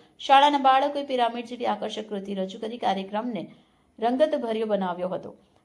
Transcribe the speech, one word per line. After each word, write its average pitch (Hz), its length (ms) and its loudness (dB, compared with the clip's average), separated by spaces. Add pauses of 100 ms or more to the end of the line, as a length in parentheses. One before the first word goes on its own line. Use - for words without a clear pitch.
(200)
શાળાના 277 380 6
બાળકોએ 269 460 4
પિરામિડ 240 420 -2
જેવી 240 200 -8
આકર્ષક 214 440 -4
કૃતિ 196 240 -6
રજૂ 190 260 -6
કરી 226 180 -8
કાર્યક્રમને 202 680 -4 (560)
રંગતભર્યો 233 680 0
બનાવ્યો 185 420 -2
હતો. - 260 -10 (300)